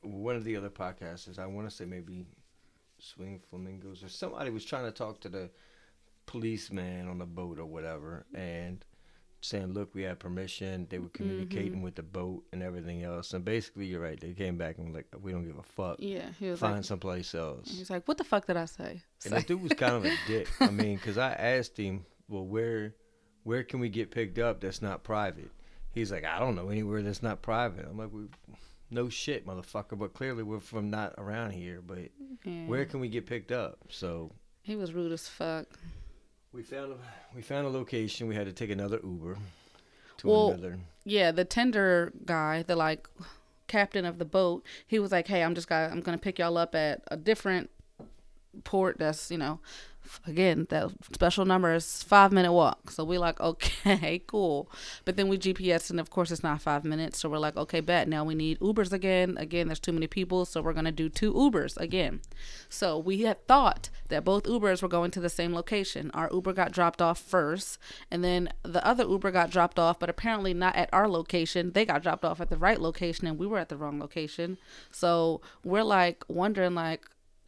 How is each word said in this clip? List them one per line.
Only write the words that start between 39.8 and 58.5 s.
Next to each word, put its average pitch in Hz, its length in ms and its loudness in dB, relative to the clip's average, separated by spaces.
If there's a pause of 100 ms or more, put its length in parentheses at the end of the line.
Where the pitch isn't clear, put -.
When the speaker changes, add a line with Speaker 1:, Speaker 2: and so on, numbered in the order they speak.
Speaker 1:
to - 100 -2
Speaker 2:
Well, 214 240 6
Speaker 1:
another. 90 280 -6 (240)
Speaker 2:
yeah, 202 280 4
the 170 140 4
tender 196 680 4 (120)
guy, 160 380 0
the, 175 120 2
like, 156 320 0 (600)
captain 202 380 4
of 175 120 -4
the 170 80 -2
boat, 180 380 2 (220)
he 220 140 2
was 202 120 2
like, 175 160 2
"Hey, 185 160 4
I'm 170 120 2
just 170 120 -8
gonna, 160 240 2
I'm 175 100 -4
gonna 175 160 -2
pick 185 220 -4
y'all 170 180 2
up 170 180 2
at 151 340 0
a - 80 -6
different 190 520 0 (960)
port 190 340 2
that's, 156 320 -2
you 170 80 -4
know, 156 220 -4 (440)
f-, - 220 -16
again, 170 440 4
that 151 200 0 (240)
special 175 320 4
number 185 300 6
is - 260 -2
five-minute 196 520 10
walk." 165 380 6
So 160 120 -4
we 175 160 0
like, 170 220 2
<laughs> 165 100 4
"Okay, 175 760 2
cool." 170 460 0 (340)
But 185 100 0
then 196 120 4
we 196 100 4
G 190 160 2
P 185 180 2
S 165 200 2
and 175 80 0
of 160 100 -4
course 175 220 2
it's 165 120 -4
not 151 180 0
five 147 220 0
minutes. 156 360 -2
So 160 100 -2
we're 151 100 -2
like, 151 180 0
"Okay, 156 240 0
bet." 170 260 4
Now 156 160 0
we 156 100 0
need 156 260 0